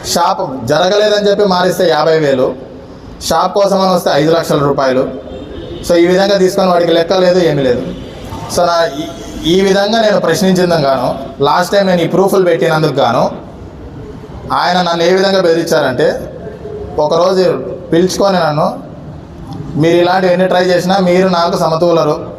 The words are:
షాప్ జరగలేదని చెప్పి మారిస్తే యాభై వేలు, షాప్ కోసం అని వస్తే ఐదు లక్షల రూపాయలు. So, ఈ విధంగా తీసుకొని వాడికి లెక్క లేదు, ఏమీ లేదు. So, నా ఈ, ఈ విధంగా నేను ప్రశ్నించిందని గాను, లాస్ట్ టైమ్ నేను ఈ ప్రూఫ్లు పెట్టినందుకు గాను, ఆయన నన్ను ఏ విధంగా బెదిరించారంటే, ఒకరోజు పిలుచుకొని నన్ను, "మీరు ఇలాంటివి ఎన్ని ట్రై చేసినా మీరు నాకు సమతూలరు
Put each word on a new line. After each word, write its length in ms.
షాప్ 600
జరగలేదని 600
చెప్పి 160
మారిస్తే 440
యాభై 300
వేలు, 360
షాప్ 240
కోసం 280
అని 120
వస్తే 200
ఐదు 180
లక్షల 260
రూపాయలు. 500
So, 60
ఈ 120
విధంగా 300
తీసుకొని 320
వాడికి 240
లెక్క 200
లేదు, 260
ఏమీ 240
లేదు. 180
So, 60
నా 240
ఈ, 180
ఈ 40
విధంగా 400
నేను 180
ప్రశ్నించిందని 640
గాను, 360
లాస్ట్ 280
టైమ్ 160
నేను 140
ఈ 60
ప్రూఫ్లు 360
పెట్టినందుకు 500
గాను, 380
ఆయన 280
నన్ను 220
ఏ 100
విధంగా 280
బెదిరించారంటే, 920
ఒకరోజు 640
పిలుచుకొని 460
నన్ను, 400
"మీరు 220
ఇలాంటివి 360
ఎన్ని 140
ట్రై 160
చేసినా 340
మీరు 300
నాకు 300
సమతూలరు 800